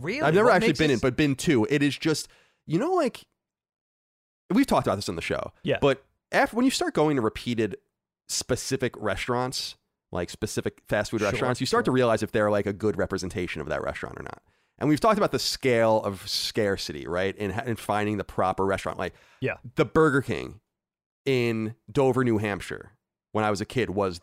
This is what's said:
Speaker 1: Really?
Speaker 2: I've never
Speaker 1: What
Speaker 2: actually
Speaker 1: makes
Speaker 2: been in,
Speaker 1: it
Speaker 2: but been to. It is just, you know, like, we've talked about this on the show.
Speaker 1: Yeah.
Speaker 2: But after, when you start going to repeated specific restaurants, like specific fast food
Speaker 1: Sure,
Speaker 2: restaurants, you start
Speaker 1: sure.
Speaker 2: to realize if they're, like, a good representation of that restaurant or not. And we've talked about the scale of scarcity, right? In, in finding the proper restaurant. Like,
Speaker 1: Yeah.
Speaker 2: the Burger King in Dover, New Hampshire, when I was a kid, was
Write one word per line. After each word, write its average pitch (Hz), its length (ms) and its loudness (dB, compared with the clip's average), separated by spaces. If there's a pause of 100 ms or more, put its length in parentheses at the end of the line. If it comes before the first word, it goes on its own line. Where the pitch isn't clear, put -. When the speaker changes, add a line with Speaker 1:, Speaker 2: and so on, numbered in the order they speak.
Speaker 1:
Really? - 220 -6
Speaker 2:
I've 156 120 4
never 214 140 6
Speaker 1:
What 202 80 6
Speaker 2:
actually 220 140 4
Speaker 1:
makes 139 100 0
Speaker 2:
been 156 100 4
in, 127 60 4
Speaker 1:
it 107 60 -2
Speaker 2:
but 127 140 0
been 143 200 2
to. 127 340 2
It 143 140 2
is 143 120 0
just, 156 300 -2 (400)
you 160 140 0
know, 339 140 0
like, 311 300 -2 (1300)
we've 240 160 4
talked 143 220 2
about 95 80 2
this 101 120 -6
on 98 80 -6
the 82 60 -6
show. - 300 -4 (100)
Speaker 1:
Yeah. 139 180 0
Speaker 2:
But 139 240 2 (280)
after, 233 240 2
when 247 80 2
you 262 80 4
start 349 220 -2
going 156 220 2
to 123 60 2
repeated 110 540 -2 (520)
specific - 680 -4
restaurants, 120 800 -4 (360)
like 87 180 -4
specific - 580 -6
fast 104 220 0
food 113 100 -2
Speaker 1:
Sure, 101 100 2
Speaker 2:
restaurants, 127 300 -2
you 131 60 -2
start 226 140 2
Speaker 1:
sure. 220 120 0
Speaker 2:
to - 0 -
realize 117 300 2
if 104 100 -4
they're, 107 180 2
like, 104 160 2
a 98 60 0
good 101 240 -2
representation 90 640 -4
of 71 80 -8
that 71 140 -2
restaurant - 360 -8
or - 60 -12
not. - 180 -16 (360)
And 131 100 0
we've 151 120 4
talked 220 180 4
about 196 140 2
the 139 60 0
scale 113 640 2
of 98 260 -6
scarcity, 90 800 -2
right? 92 280 -2
In, 104 160 -4
in 113 240 -6
finding 104 400 -2
the 92 80 -4
proper 95 420 0
restaurant. 95 320 -2
Like, 90 160 -6 (260)
Speaker 1:
Yeah. 117 140 -4 (220)
Speaker 2:
the 156 80 2
Burger 139 380 4
King 65 380 -6 (640)
in 117 500 0 (160)
Dover, 131 340 4
New 113 140 4
Hampshire, 101 540 -6 (400)
when 107 120 0
I 107 60 2
was 101 100 -2
a 110 40 -2
kid, 107 260 -2
was 92 320 -2